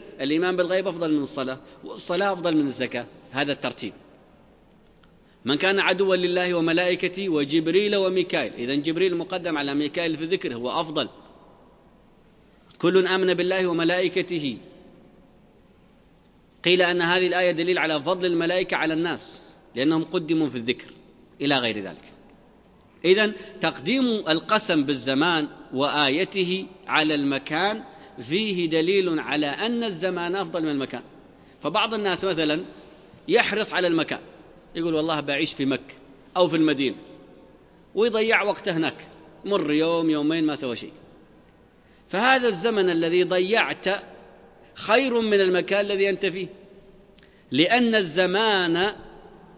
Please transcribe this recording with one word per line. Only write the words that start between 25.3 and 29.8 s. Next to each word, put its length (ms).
وآيته 920
على 280
المكان 680
فيه 500
دليل 500
على 280
أن 360